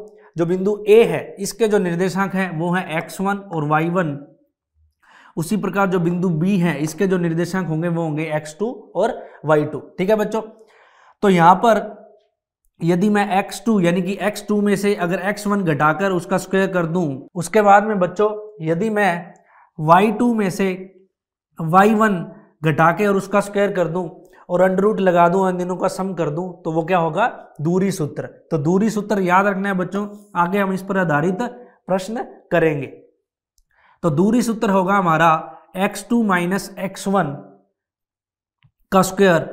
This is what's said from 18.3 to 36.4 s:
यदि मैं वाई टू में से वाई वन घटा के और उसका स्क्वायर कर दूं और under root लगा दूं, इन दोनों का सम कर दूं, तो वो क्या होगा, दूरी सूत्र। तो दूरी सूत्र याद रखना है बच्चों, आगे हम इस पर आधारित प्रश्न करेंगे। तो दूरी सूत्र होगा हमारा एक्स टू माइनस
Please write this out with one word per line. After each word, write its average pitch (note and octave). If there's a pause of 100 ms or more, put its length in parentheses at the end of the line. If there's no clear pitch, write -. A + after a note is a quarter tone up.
यदि E3
मैं F3+ (440)
वाई F3
टू A#3+
में G#3
से F#3+ (840)
वाई F#3
वन G3+ (400)
घटा D#3+
के G#3
और G3
उसका F#3+
स्क्वायर G3+
कर E3+
दूं E3+ (400)
और F3+
under F#3+
root G#3
लगा F3
दूं, F#3+
इन F3+
दोनों F3+
का F3
सम F#3+
कर D#3+
दूं, F3 (120)
तो D#3+
वो D#3+
क्या F3+
होगा, E3 (340)
दूरी F3+
सूत्र। C3+ (240)
तो E3
दूरी F#3+
सूत्र G3+
याद F#3
रखना G3
है G3
बच्चों, F#3+ (300)
आगे F3+
हम F#3+
इस F#3+
पर F#3+
आधारित F3 (440)
प्रश्न F#3+ (280)
करेंगे। D#3 (1160)
तो E3+
दूरी G#3
सूत्र A3
होगा F#3+
हमारा E3 (440)
एक्स G3
टू A#3
माइनस F#3+